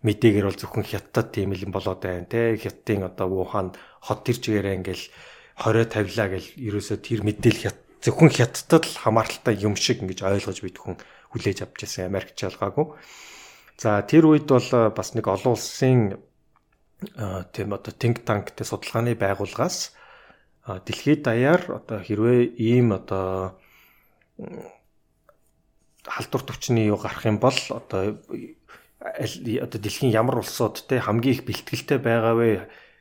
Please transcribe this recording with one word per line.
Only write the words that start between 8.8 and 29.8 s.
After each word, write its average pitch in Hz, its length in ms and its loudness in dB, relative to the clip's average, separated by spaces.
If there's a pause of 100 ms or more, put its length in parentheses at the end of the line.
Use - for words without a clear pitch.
л - 160 -10
хамааралтай 110 560 0
юм 104 160 0
шиг 104 320 -2
ингэж 92 160 -8
ойлгож 98 400 -2
бид 92 160 -12
хүн - 240 -12 (320)
хүлээж 101 320 -4
авч - 160 -18
байсан. 92 320 -6
Америкч - 320 -6
ялгаагүй. 101 480 -4 (880)
За, 104 240 2
тэр 160 240 8
үед 151 160 6
бол, 123 280 4
а, 113 200 4
бас - 240 -6
нэг 110 80 -4
олон 104 320 2
улсын, 120 640 2 (960)
а, 95 320 -6
тийм 101 240 -6
одоо 98 200 -10
think 117 320 -2
tank-тэй 104 400 -4
судалгааны 117 520 -4
байгууллагаас, 101 760 -2 (720)
а, 95 160 -10
дэлхийд 147 440 0
даяар 135 560 2
одоо 107 200 -8
хэрвээ 120 560 2
ийм 117 360 4
одоо, 95 640 -4 (800)
м, - 280 -14 (1400)
халдвар - 400 -6
төвчний 113 440 0
юу 104 80 2
гарах - 280 -10
юм 107 120 2
бол 135 200 2 (120)
одоо 107 520 -6 (800)
аль, - 600 -6
одоо 117 200 -8